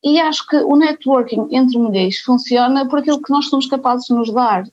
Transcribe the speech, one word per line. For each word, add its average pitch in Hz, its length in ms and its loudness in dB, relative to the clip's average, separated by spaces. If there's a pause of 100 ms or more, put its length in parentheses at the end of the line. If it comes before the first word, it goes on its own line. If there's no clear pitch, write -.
e 294 160 4
acho 311 280 -2
que 302 100 0
o 285 180 2
networking 262 760 0
entre 254 280 2
mulheres 196 400 0
funciona 254 680 0
por 294 120 0
aquilo 294 220 -2
que 277 100 -6
nós 285 180 0
somos 269 160 0
capazes 254 400 -2
de 254 80 0
nos 233 180 -2
dar, 214 420 0